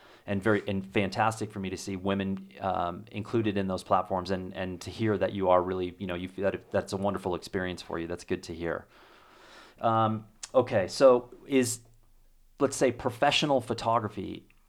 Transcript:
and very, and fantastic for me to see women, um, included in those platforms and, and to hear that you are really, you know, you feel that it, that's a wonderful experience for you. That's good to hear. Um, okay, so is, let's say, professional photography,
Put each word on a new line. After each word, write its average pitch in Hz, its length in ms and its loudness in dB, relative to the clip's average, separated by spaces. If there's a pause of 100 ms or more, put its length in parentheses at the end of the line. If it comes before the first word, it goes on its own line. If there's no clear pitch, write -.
(260)
and 101 160 -2
very, 107 240 4
and 98 180 -2
fantastic 107 680 0
for 101 80 -8
me 95 100 -4
to 92 60 -4
see 98 180 -8
women, 98 540 -2 (120)
um, 90 520 -2
included 107 440 -2
in 98 120 0
those 92 160 -4
platforms 92 480 0
and, 92 240 -4
and 92 240 -6
to - 100 -12
hear 107 280 0
that 92 140 0
you 95 180 2
are 90 120 8
really, 90 360 -4
you 98 100 -6
know, 87 80 -4
you 90 120 -6
feel 95 160 -6
that 95 100 2
it, - 180 -12
that's 98 200 0
a 101 40 -2
wonderful 95 400 -2
experience 90 440 -4
for 82 180 -8
you. 82 100 -4
That's 87 160 -8
good 92 200 -4
to 85 100 -10
hear. 82 320 -4 (920)
Um, 113 440 2 (300)
okay, 117 340 4
so 123 420 6 (160)
is, 127 340 2 (800)
let's 139 160 2
say, 135 140 4
professional 139 680 2
photography, 107 880 -2 (220)